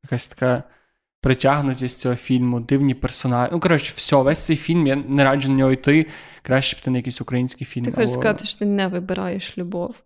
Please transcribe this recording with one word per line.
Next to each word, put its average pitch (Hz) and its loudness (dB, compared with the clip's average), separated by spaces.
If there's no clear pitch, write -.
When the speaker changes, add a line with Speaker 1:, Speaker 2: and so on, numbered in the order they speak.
Speaker 1:
якась - -4
така 127 -2
притягнутість 131 0
цього 123 0
фільму, 123 0
дивні 139 2
персонажі. 123 -2
Ну, 170 -2
коротше, 160 2
все, - 2
весь 139 2
цей 160 2
фільм, 165 2
я 135 2
не 139 4
раджу 135 2
на 135 4
нього 135 4
йти. 143 4
Краще 131 0
піти - -6
на 127 2
якийсь 123 -4
український 127 -4
фільм 120 -6
Speaker 2:
Ти - -2
хочеш 233 0
Speaker 1:
або 123 -2
Speaker 2:
сказати, 214 -2
що - -8
ти 208 -4
не 202 0
вибираєш 185 -6
любов 180 -6